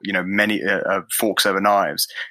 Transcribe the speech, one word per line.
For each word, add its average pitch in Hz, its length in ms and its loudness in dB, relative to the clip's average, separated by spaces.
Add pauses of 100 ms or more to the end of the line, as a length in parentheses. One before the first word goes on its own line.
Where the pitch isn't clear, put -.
you 98 80 -6
know, 92 140 0
many, 104 360 0
uh, 95 180 0
uh, 95 220 -2 (160)
Forks 107 280 0
Over 98 160 0
Knives. 98 440 2 (260)